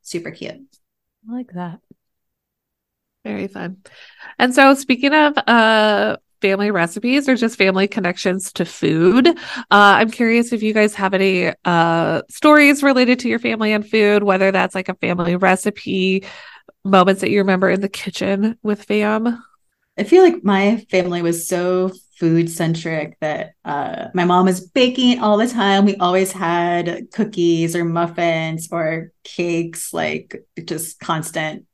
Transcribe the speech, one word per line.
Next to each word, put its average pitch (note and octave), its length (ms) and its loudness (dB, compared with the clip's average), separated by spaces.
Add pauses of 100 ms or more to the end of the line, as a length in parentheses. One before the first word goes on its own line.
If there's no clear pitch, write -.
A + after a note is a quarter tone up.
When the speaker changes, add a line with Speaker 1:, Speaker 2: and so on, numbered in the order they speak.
Speaker 1:
Super E3 280 -12
cute. - 240 -16 (720)
Speaker 2:
I A3+ 40 -12
like B3 220 -12
that. F3 260 -12 (1400)
Speaker 3:
Very G3+ 240 -10
fun. F#3 300 -12 (600)
And B3 160 0
so, C#4 200 6
speaking C4+ 380 -2
of, D4 240 2 (120)
uh, A3 720 2 (240)
family G3+ 280 0
recipes A3 560 -2
or C4 100 2
just A3+ 200 -2
family F#3+ 320 2
connections F#3 640 -4
to E3+ 140 -4
food, F3 600 2
uh, E4+ 80 4 (360)
I'm G3+ 400 6
curious A#3 420 0
if G#3+ 100 -4
you G#3+ 120 -2
guys G#3+ 200 2
have G3 200 -2
any, F#3 360 2 (140)
uh, E3 640 2
stories D4 540 4
related B3+ 380 2
to A#3+ 100 -4
your A3+ 80 -2
family A3 340 -2
and G#3+ 160 -4
food, G#3 340 2
whether F#3+ 300 2
that's, F#3+ 220 0
like, F#3 160 -6
a F#3 60 -6
family F3 400 -2
recipe, F#3+ 840 0 (640)
moments G3 380 4
that F#3+ 80 -2
you G3+ 80 0
remember F#3+ 320 0
in F#3+ 100 0
the G3+ 80 -6
kitchen G3 760 -4
with G#3 220 -4
fam. A3 580 -2 (540)
Speaker 1:
I G3+ 80 -4
feel F4 180 6
like F4 220 4
my G3+ 460 2
family F3+ 320 0
was E3 260 -2
so F#3 440 -2 (260)
food E3 320 2
centric D#3+ 680 -4
that, D3+ 340 -6 (100)
uh, - 480 -8
my F3 140 0
mom F3+ 180 4
was F#3 160 0
baking B3 600 0
all G#3 180 2
the A#3 100 0
time. G3+ 380 2
We G3 100 0
always F#3 340 0
had F3 800 -4
cookies E3+ 640 -2
or E3+ 120 -2
muffins E3 840 -4
or E3 420 -6 (100)
cakes, E3+ 720 -6
like, - 500 -8 (180)
just D#3+ 380 -12
constant D#3 720 -8